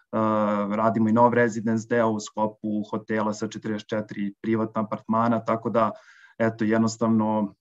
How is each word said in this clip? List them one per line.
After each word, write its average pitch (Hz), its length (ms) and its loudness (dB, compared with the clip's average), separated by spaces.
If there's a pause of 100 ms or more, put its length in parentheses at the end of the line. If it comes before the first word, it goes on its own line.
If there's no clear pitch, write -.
(760)
radimo 110 340 2
i - 20 2
nov 120 220 6
residence 113 560 0
deo 117 200 2
u 107 100 -2
sklopu 107 720 -4
hotela 107 420 -2
sa 107 140 -6
četrdeset 107 420 -8
četiri 107 520 -6
privatna 113 400 -2
apartmana, 113 640 0
tako 113 240 -2
da, 107 220 2 (460)
eto, 113 260 0
jednostavno, 110 960 0